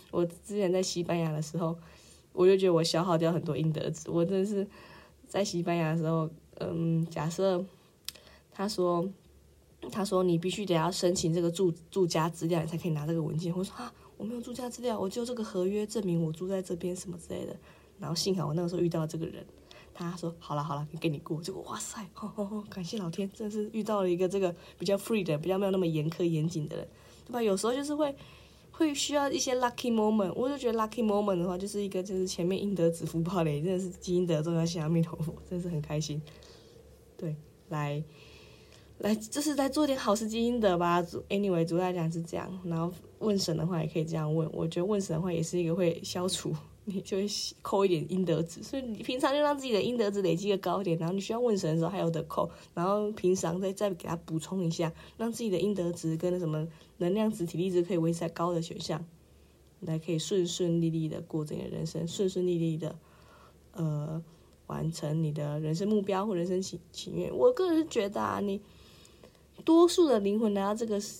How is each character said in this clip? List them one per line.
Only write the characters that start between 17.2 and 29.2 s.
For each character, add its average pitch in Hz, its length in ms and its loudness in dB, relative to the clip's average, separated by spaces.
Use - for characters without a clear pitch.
类 185 140 -6
的。” - 80 -8
然 147 100 -6
后 165 60 -2
幸 190 180 0
好 156 140 0
我 147 60 -2
那 175 80 0
个 175 60 0
时 175 60 -6
候 175 60 0
遇 170 80 4
到 165 180 0
这 160 120 -6
个 160 80 -4
人， - 180 -10
他 175 240 -8
说 170 240 -6
，“好 - 140 -8
啦， 147 80 -2
好 151 120 -4
啦， 147 140 -6
给 165 120 0
你 139 80 -2
过。” 156 260 -6
结 - 80 -6
果， - 120 -8
哇 214 140 -8
塞， - 240 -10
吼， 208 140 -10
吼， 202 180 -4
吼， 208 160 -6
感 190 200 -10
谢 196 140 -6
老 175 140 -4
天， 196 240 -4
真 220 120 -6
的 202 60 -4
是 214 220 -2
遇 214 100 -2
到 208 160 0
了 185 100 2
一 175 60 2
个 185 100 2
这 196 140 0
个 175 140 2
比 180 80 -4
较 196 100 2
free 202 260 0
的、 156 140 0
比 156 140 -2
较 190 80 2
没 202 80 2
有 190 40 2
那 190 60 2
么 180 100 2
严 156 240 0
苛 175 140 -2
严 160 240 2
谨 156 180 -4
的 - 100 -8
人， - 120 -8
对 - 60 -16
吧？ 240 100 -2
有 196 140 2
时 208 100 -2
候 240 80 2
就 277 100 -2
是 294 100 -4
会， 285 200 0
会 302 240 2
需 277 200 -2
要 277 160 2